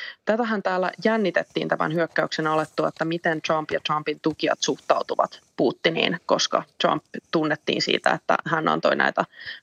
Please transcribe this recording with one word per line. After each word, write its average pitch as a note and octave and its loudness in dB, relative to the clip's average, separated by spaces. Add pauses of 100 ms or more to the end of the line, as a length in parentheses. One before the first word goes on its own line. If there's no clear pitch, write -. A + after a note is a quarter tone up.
(260)
Tätähän A3 0
täällä F#3 0 (140)
jännitettiin G3+ 0
tämän D#3+ 0
hyökkäyksen D#3+ -2
alettua, D#3 0
että D#3+ -4
miten D#3+ -2
Trump D#3 -2
ja E3 -2
Trumpin D3+ -4
tukijat - 0
suhtautuvat - 0 (160)
Putiniin, E3 0
koska - 0 (180)
Trump D#3+ 0 (280)
tunnettiin D#3 0
siitä, - 0
että - 0
hän D#3+ 0
antoi - 2
näitä - 0 (360)